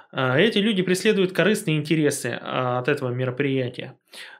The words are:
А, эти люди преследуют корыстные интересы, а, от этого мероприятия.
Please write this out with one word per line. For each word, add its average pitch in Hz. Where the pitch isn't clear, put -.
А, 131
эти 208
люди 196
преследуют 185
корыстные 170
интересы, 147
а, 127
от 127
этого 139
мероприятия. 127